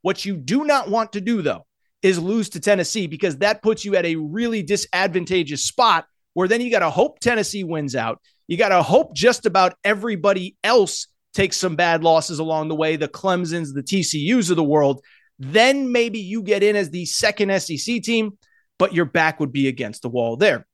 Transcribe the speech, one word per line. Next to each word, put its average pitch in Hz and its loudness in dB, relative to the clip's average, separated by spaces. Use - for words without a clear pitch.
What - -4
you 196 -4
do 170 -2
not 277 0
want 220 -2
to 208 -6
do, 214 -2
though, 127 -4
is 190 2
lose 196 -2
to 170 -12
Tennessee 190 0
because 156 -4
that 208 0
puts 214 0
you 196 -2
at 175 2
a 165 -2
really 208 -4
disadvantageous 180 -2
spot 214 2
where 185 0
then 226 2
you 247 -4
gotta 190 2
hope 185 0
Tennessee 214 -2
wins 151 -4
out. 113 -4
You 170 -2
gotta 185 4
hope 254 2
just 220 2
about 185 4
everybody 196 0
else 214 2
takes 196 0
some 170 -2
bad 165 2
losses 160 2
along 156 -4
the 156 -4
way, 156 0
the 151 -4
Clemsons, 170 -4
the 139 -6
T 190 0
C 151 -4
Us 220 2
of 180 2
the 165 2
world. 143 2
Then 247 2
maybe 233 0
you 202 -6
get 202 2
in 208 4
as 196 -2
the 170 -6
second 208 0
S 196 -2
E 160 -6
C 226 -4
team, 220 -2
but 190 2
your 170 2
back 160 0
would 139 -2
be 139 0
against 120 -6
the 123 -8
wall 117 -2
there. 147 2